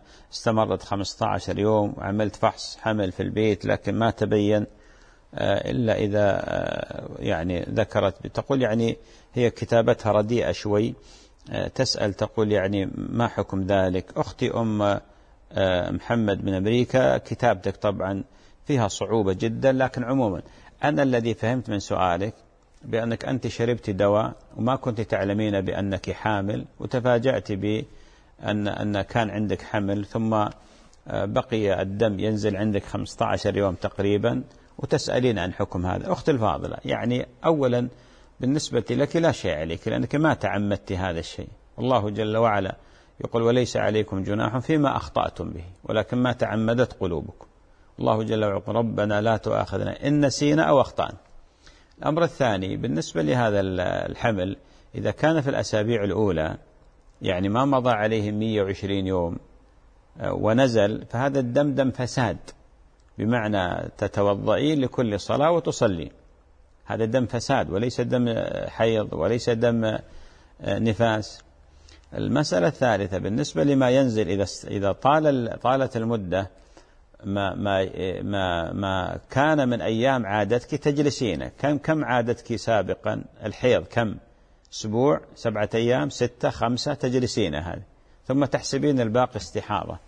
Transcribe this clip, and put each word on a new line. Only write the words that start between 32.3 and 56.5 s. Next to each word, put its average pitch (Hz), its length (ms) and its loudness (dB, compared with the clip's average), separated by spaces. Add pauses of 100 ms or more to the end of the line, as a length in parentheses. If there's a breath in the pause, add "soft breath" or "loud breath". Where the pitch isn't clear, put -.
عندك 101 260 0
خمسة 101 420 -4
عشر 98 320 0
يوم 98 160 2
تقريبًا، 104 720 0 (340 loud breath)
وتسألين 127 600 0
عن 90 140 -4
حكم 95 320 -4
هذا". 92 260 -2
أختي 170 200 0
الفاضلة، 107 540 -2
يعني 123 400 -2 (200)
أولًا 127 420 2 (520 loud breath)
بالنسبة 131 500 -2
لك 135 260 0
لا 165 160 4
شيء 90 240 -2
عليك، 80 320 -6
لأنك 120 280 -2
ما 151 180 4
تعمدت 101 580 -2
هذا 90 280 -2
الشيء. - 300 -10 (300)
الله 117 300 2
جل 107 280 -2
وعلا 104 380 2 (500 soft breath)
يقول: 117 180 0
"وليس 120 340 2
عليكم 104 460 0
جناح 107 340 -2
فيما 143 400 2
أخطأتم - 520 -2
به، 82 140 -10 (200)
ولكن 107 340 -2
ما 123 140 2
تعمدت 113 640 0
قلوبكم". - 540 -6 (520 soft breath)
الله 113 240 2
جل 110 220 0
وعلا 98 120 0
يقول: 104 180 -4
"ربنا 104 460 0
لا 110 160 2
تؤاخذنا 104 720 -2
إن 143 180 4
نسينا 147 380 2
أو 151 180 6
أخطأنا". - 360 -2 (840 soft breath)
الأمر 156 240 0
الثاني 101 540 0
بالنسبة 151 440 -2
لهذا 120 380 2
ال-، 95 200 0
الحمل، 92 800 -2 (380 soft breath)
إذا 107 160 -2
كان 156 300 2
في 127 80 -2
الأسابيع 110 540 0
الأولى، 92 540 0 (640)